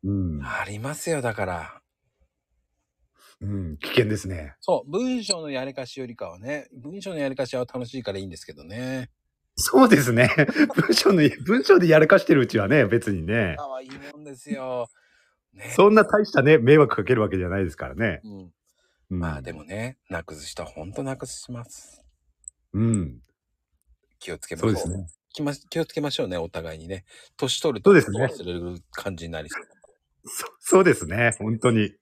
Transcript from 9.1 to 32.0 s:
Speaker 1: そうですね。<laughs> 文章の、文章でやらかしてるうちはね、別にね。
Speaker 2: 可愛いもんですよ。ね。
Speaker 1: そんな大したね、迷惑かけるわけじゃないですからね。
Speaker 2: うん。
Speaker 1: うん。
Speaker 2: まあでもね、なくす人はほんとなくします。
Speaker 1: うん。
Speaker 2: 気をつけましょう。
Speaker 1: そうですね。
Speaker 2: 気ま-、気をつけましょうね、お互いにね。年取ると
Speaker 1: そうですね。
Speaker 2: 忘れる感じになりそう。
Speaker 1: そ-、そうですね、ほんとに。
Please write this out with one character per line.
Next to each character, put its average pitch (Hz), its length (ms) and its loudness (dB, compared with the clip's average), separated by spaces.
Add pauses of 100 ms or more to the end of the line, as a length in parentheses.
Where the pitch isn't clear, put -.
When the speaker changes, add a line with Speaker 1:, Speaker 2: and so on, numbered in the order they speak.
Speaker 1:
そ - 280 6
う 240 40 6
で 220 100 8
す 127 140 2
ね。 120 160 6 (260)
<laughs> 311 220 2
文 165 180 2
章 - 180 4
の、 170 100 6 (220)
文 226 200 2
章 381 140 8
で 180 100 4
や 156 100 8
ら 156 80 6
か 190 120 8
し - 60 0
て - 100 6
る 139 80 4
う 120 40 2
ち 117 120 0
は 101 100 0
ね、 131 180 4
別 110 260 0
に 87 100 -4
ね。 92 360 -2
Speaker 2:
可 139 160 -10
愛 131 120 -12
い 131 40 -20 (220)
も 147 60 -20
ん 151 60 -20
で 139 120 -16
す 143 140 -16
よ。 131 380 -8 (640)
ね。 - 240 -14
Speaker 1:
そ 196 140 10
ん 214 40 4
な 214 100 6
大 208 200 2
し - 80 -12
た 156 100 4
ね、 151 160 8
迷 131 200 8
惑 147 160 6
か 101 100 -2
け 127 100 4
る 113 60 2
わ 107 80 2
け 95 80 -2
じ 92 80 0
ゃ 87 40 -4
な 95 120 -2
い 95 40 0
で 85 60 -4
す - 60 -18
か - 120 -8
ら - 60 -14
ね。 107 300 -2
Speaker 2:
う 107 40 -16
ん。 95 240 -20 (580)
Speaker 1:
う 92 60 -8
ん。 - 20 -4
Speaker 2:
ま 85 180 -6
あ 67 60 -14
で 82 100 -14
も 76 120 -16
ね、 110 340 -12 (100)
な 85 140 -10
く 80 120 -16
す 76 120 -18
人 - 160 -14
は 76 60 -12
ほ 78 160 -16
ん 95 80 -14
と 139 100 -8
な 131 140 -8
く 131 100 -14
し - 260 -16
ま 120 120 -12
す。 - 400 -20 (680)
Speaker 1:
う 101 100 0
ん。 92 380 -2 (1000)
Speaker 2:
気 - 140 -12
を 85 60 -10
つ - 80 -20
け - 100 -10
ま 82 60 -8
し - 20 -6
ょ 110 60 2
う。 98 60 0
Speaker 1:
そ 90 80 -6
う 85 40 -6
で 87 60 -6
す 95 40 -8
ね。 92 80 -12 (260)
Speaker 2:
気 - 100 -10
ま-、 143 100 -4 (160)
気 165 120 -6
を 160 40 -2
つ - 80 -18
け - 80 -6
ま 147 100 -4
し - 100 -6
ょ 135 40 -2
う 104 40 -8
ね、 90 100 -6
お 82 100 -8
互 82 280 -12
い - 20 -18
に 80 100 -18
ね。 92 160 -10 (320)
年 - 240 -4
取 135 180 -2
る 101 40 -12
と 196 80 6
Speaker 1:
そ - 20 10
う - 20 10
で 165 80 8
す - 100 -4
ね。 120 120 -2
Speaker 2:
忘 - 200 -6
れ 87 100 -8
る 87 260 -10 (120)
感 95 240 -8
じ 85 100 -12
に 80 60 -12
な 78 100 -10
り 73 60 -16
そ - 120 -12
う。 - 40 -20 (600)
Speaker 1:
そ-、 - 220 -12 (140)
そ - 200 2
う 190 40 4
で 156 100 4
す - 120 -10
ね、 110 320 -2
ほ 107 120 -6
ん 113 80 -4
と 131 120 0
に。 107 320 0